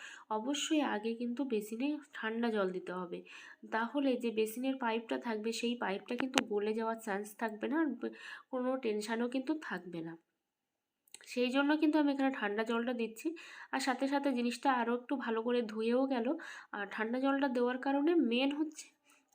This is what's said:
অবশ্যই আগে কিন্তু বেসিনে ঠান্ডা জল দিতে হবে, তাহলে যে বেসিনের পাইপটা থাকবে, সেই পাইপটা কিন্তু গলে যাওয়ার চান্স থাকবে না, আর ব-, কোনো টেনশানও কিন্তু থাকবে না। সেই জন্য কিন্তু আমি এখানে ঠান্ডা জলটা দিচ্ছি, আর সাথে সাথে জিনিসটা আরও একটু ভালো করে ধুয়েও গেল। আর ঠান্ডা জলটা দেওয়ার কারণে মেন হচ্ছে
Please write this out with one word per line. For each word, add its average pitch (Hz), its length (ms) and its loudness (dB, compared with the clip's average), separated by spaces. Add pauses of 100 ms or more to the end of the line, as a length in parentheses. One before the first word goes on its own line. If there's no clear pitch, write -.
(300)
অবশ্যই 285 520 2
আগে 220 320 0
কিন্তু 240 300 -2
বেসিনে 226 440 -2 (260)
ঠান্ডা 226 360 -2
জল 202 220 2
দিতে 180 200 -6
হবে, 180 260 -6 (520)
তাহলে 233 460 2
যে 240 140 0
বেসিনের 233 480 0
পাইপটা 233 400 -2
থাকবে, 226 340 -2
সেই 240 220 -2
পাইপটা 202 420 -2
কিন্তু 254 280 2
গলে 208 300 0
যাওয়ার 226 260 -2
চান্স 208 260 -4 (120)
থাকবে 220 300 -4
না, 262 120 0
আর 311 100 2
ব-, - 240 -6 (340)
কোনো 254 280 -2
টেনশানও 226 520 0
কিন্তু 262 240 0 (100)
থাকবে 180 400 -6
না। 165 120 -8 (1120)
সেই 247 240 0
জন্য 285 260 4
কিন্তু 311 220 4
আমি 285 140 6
এখানে 269 260 2
ঠান্ডা 208 260 0
জলটা 233 280 0
দিচ্ছি, 226 360 -4 (440)
আর 269 80 0
সাথে 262 280 0
সাথে 285 240 2
জিনিসটা 240 360 0 (120)
আরও 233 140 2
একটু 247 220 -2
ভালো 233 260 0
করে 240 200 2
ধুয়েও 226 440 2
গেল। 247 200 0 (460)
আর 202 180 -4
ঠান্ডা 226 300 0
জলটা 277 280 4
দেওয়ার 247 300 2
কারণে 277 340 4 (180)
মেন 254 220 4
হচ্ছে 302 340 -4 (480)